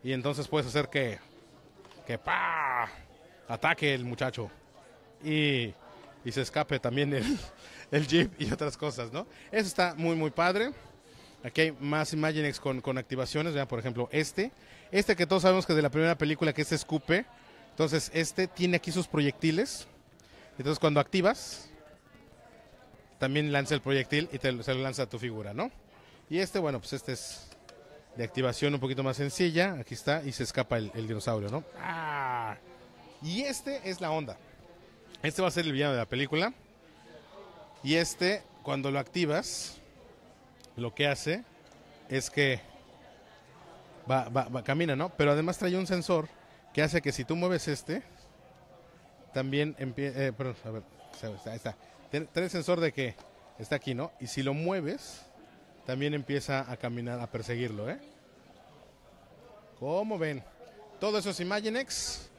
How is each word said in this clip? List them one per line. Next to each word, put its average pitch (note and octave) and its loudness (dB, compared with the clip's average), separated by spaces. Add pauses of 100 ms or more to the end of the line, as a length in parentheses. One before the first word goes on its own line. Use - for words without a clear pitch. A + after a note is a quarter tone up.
Y B2+ -2
entonces C3+ 0
puedes D3 2
hacer C3 0
que, A#2+ 0 (880)
que A#2 -2
¡pa! E3 0 (600)
Ataque D3+ 2
el B2 -2
muchacho. A#2+ -4 (760)
Y, D3 2 (520)
y A#2+ -4
se C3+ 0
escape C#3+ 0
también C#3 2
el, D3+ 0 (260)
<laughs> - -18
el D3 2
jeep E3+ 2
y - 0
otras - -2
cosas, A#2+ -6
¿no? F3 -6 (240)
Eso G#3 0
está F3 2
muy, E3 2
muy D#3 0
padre. F#3+ 2 (720)
Aquí B2+ -2
hay D#3+ 4
más D3+ 0
Imaginext D3+ 0
con, C3 -2
con C3 -2
activaciones, C#3 -2
vean, C#3 0
por A#2+ -2
ejemplo, A#2+ -2
este. D#3 0 (400)
Este G3+ 4
que F3 4
todos F3 4
sabemos F#3 8
que F3+ 2
es D3+ 8
de D#3 6
la C#3+ 4
primera D#3+ 4
película, D3+ 2
que D3+ 0
es D#3 0
Escupe. D#3+ 2 (460)
Entonces, D#3 2
este E3 2
tiene F3+ 2
aquí E3+ 0
sus F3 0
proyectiles. D#3 2 (720)
Entonces, C#3 0
cuando D3 6
activas, - 2 (1500)
también D3 2
lanza C#3 2
el C#3 0
proyectil C#3 2
y C3+ -6
te, B2 0
se C3 0
lo C3 0
lanza C3 -2
a A#2+ 0
tu A2+ -10
figura, A2 -6
¿no? F#3 -4 (600)
Y D#3+ 0
este, F#3+ 0
bueno, D3 0
pues - -8
este C3+ -6
es - -10 (680)
de A#2 -2
activación C3 2
un C3 -2
poquito C3+ -2
más C3 0
sencilla. E3+ 2
Aquí B2 -8
está, D3 0
y C3+ -4
se - -4
escapa A#2+ 0
el, G#2 -2
el A2+ -4
dinosaurio, G#2+ -2
¿no? D3 -4 (140)
¡Ah! C#3+ -4 (680)
Y F3+ -2
este C#4 -6
es F3+ -6
la E3 -2
onda. D3 -2 (840)
Este D#3+ 0
va F#3 4
a - 4
ser E3 0
el D3 0
villano C#3 2
de B2 2
la A2+ 0
película. D3+ 0 (1300)
Y C#3+ 2
este, F3+ 2 (200)
cuando C#3 -2
lo C#3 0
activas, - -2 (1000)
lo A#2+ -6
que C#3+ 2
hace D#3 -2 (640)
es C3 0
que C3+ 4 (1500)
va, C3 2
va, B2 0
va, A#2+ -4
camina, D3 2
¿no? E3+ -2
Pero C#3+ 4
además D#3+ 2
trae F3+ 0
un F#3+ 0
sensor F3 0 (440)
que D3 2
hace D#3 4
que C#3+ 0
si C3 -4
tú D#3+ -2
mueves F3 0
este, D#3 -4 (1300)
también C#3 0
empie-, C3+ -4
eh, C3 0
perdón, B2+ -4
a A2+ -8
ver, A2 -8 (400)
ahí A2+ -6
está, G2 -10
ahí A#2 -8
está. A2 -8 (340)
Ten-, D3+ -2
trae F3 -2
el F3+ -4
sensor F3 0
de D#3+ 2
que B2+ -2 (440)
está C3 -2
aquí, F3 -2
¿no? C3+ -4
Y B2 -8
si C3+ -4
lo C#3 0
mueves, E3 -4 (600)
también C#3 -2
empieza C3+ -2
a B2 -6
caminar, A#2+ -4
a A#2 -8
perseguirlo, A#2 -4
¿eh? A3+ -6 (1800)
¿Cómo F#3+ -2
ven? D3+ -4 (560)
Todo G#3 0
eso G3 -2
es F3 -6
Imaginext. G#3+ -4 (100)